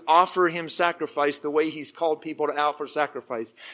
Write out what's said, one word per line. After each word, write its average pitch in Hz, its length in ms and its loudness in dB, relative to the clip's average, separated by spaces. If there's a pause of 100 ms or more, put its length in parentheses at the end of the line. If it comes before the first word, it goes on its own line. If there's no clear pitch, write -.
offer 180 400 4
him 165 220 -4
sacrifice 151 680 0
the 147 120 -6
way 156 200 2
he's 147 220 -12
called 156 300 -2
people 151 260 -4
to 143 100 -2
offer 147 300 -2
sacrifice, 123 640 -6 (200)